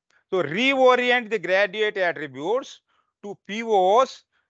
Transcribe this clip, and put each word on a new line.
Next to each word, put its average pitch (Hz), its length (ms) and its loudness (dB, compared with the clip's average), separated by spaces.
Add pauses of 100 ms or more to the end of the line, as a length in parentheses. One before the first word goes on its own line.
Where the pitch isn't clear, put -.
(300)
So 185 140 0
reorient 247 880 2
the 214 100 -2
graduate 202 580 -2
attributes 160 840 -4 (420)
to 202 140 -14 (100)
P 214 160 -8
Os 214 600 2 (260)